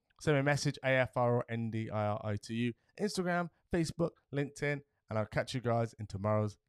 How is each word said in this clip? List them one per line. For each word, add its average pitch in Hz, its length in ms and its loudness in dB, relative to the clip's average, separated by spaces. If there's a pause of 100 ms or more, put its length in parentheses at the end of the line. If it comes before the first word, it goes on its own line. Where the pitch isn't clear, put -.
(200)
Send 156 160 2
me 135 60 4
a - 20 0
message, 143 400 2
A 135 60 2
F 131 280 2
R 120 220 4
O - 100 0
N 113 220 -2
D 110 180 -4
I 107 160 0
R 104 180 0
I 104 200 -2
to 113 100 -10
you. 117 200 0 (260)
Instagram, 175 500 -2 (240)
Facebook, 165 380 0 (220)
LinkedIn, 143 480 -2 (280)
and 110 100 -2
I'll 104 60 0
catch 131 300 -2
you 123 60 -4
guys 117 380 0
in 110 60 -8
tomorrow's 107 520 0 (120)